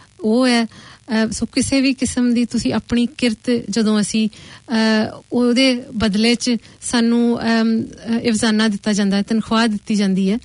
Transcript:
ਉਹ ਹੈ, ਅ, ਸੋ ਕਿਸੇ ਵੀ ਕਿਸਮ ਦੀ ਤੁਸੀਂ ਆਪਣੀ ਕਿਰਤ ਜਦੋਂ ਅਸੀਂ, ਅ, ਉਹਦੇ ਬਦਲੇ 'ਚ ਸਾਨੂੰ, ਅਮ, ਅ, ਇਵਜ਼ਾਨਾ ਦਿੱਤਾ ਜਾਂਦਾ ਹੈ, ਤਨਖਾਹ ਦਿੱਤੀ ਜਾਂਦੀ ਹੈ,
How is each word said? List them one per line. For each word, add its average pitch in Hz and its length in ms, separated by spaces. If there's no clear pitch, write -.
ਉਹ 247 280
ਹੈ, 233 160
ਅ, - 640
ਸੋ - 160
ਕਿਸੇ 269 340
ਵੀ 269 120
ਕਿਸਮ 247 420
ਦੀ 240 100
ਤੁਸੀਂ 240 280
ਆਪਣੀ 233 340
ਕਿਰਤ 233 520
ਜਦੋਂ 214 300
ਅਸੀਂ, 220 280
ਅ, 220 500
ਉਹਦੇ 247 520
ਬਦਲੇ 220 400
'ਚ 233 220
ਸਾਨੂੰ, 233 600
ਅਮ, 226 420
ਅ, - 400
ਇਵਜ਼ਾਨਾ 220 460
ਦਿੱਤਾ 208 240
ਜਾਂਦਾ 196 240
ਹੈ, 202 60
ਤਨਖਾਹ 226 460
ਦਿੱਤੀ 214 260
ਜਾਂਦੀ 190 360
ਹੈ, 226 140